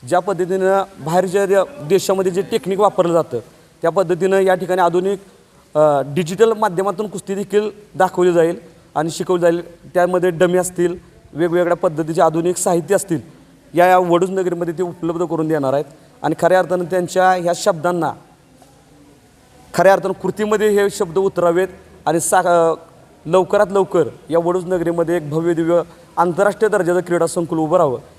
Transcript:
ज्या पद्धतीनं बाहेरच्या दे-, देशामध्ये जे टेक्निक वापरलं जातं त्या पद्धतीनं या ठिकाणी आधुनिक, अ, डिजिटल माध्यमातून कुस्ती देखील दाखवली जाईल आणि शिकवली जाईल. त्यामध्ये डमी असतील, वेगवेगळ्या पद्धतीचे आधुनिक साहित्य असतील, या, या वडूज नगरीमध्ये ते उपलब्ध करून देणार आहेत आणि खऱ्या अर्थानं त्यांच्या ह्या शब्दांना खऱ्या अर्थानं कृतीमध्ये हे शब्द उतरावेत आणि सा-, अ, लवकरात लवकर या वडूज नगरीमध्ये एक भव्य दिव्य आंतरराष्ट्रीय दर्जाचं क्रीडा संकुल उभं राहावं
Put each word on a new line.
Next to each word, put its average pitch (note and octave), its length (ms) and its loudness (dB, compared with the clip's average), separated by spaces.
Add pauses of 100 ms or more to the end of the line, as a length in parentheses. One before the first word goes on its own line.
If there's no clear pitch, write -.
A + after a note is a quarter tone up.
(100)
ज्या F3 100 4
पद्धतीनं F#3+ 640 0 (160)
बाहेरच्या F3+ 460 0
दे-, F#3 420 -2
देशामध्ये F#3+ 440 0
जे F3+ 100 -2
टेक्निक F#3 380 -4
वापरलं F#3 340 2
जातं D3+ 260 -2 (420)
त्या E3 100 0
पद्धतीनं F#3 480 0
या F#3+ 160 2
ठिकाणी F3+ 260 -2
आधुनिक, F3+ 380 0 (580)
अ, D3+ 280 4
डिजिटल F3+ 480 0
माध्यमातून G3+ 540 -2
कुस्ती F#3+ 280 -8
देखील G3+ 340 -2 (260)
दाखवली F3+ 360 2
जाईल E3+ 280 2 (360)
आणि D#3 140 -2
शिकवली F3+ 320 -4
जाईल. E3+ 520 -2
त्यामध्ये F3+ 360 2
डमी F3 280 0
असतील, F3 380 -2 (380)
वेगवेगळ्या E3+ 440 0
पद्धतीचे E3 440 -2
आधुनिक E3 360 0
साहित्य F3 380 0
असतील, E3 240 -2 (540)
या, E3+ 140 6
या F#3 100 6
वडूज F3 320 2
नगरीमध्ये F3 480 -4
ते F#3 60 -2
उपलब्ध E3+ 420 -4
करून D#3+ 220 -4
देणार C#3+ 260 0
आहेत D3 120 -2 (380)
आणि D3+ 180 -2
खऱ्या F3 180 4
अर्थानं F3+ 240 -2
त्यांच्या F3+ 480 0
ह्या F3 240 0
शब्दांना E3+ 560 -2 (1600)
खऱ्या F3+ 200 6
अर्थानं F#3 200 0
कृतीमध्ये G#3 560 0
हे G3+ 200 2
शब्द F3+ 280 -4
उतरावेत F#3 500 2 (380)
आणि D#3+ 140 2
सा-, F3+ 280 0
अ, E3 260 4 (520)
लवकरात F#3 440 2
लवकर F#3+ 340 0 (260)
या D#3+ 100 2
वडूज F3 260 -2
नगरीमध्ये E3+ 500 -2
एक D3+ 140 -6
भव्य E3 240 0
दिव्य E3 280 0 (360)
आंतरराष्ट्रीय F#3+ 520 0
दर्जाचं F3+ 300 0
क्रीडा F3 280 -2
संकुल E3 320 -4
उभं D#3+ 180 0
राहावं C#3+ 200 2 (220)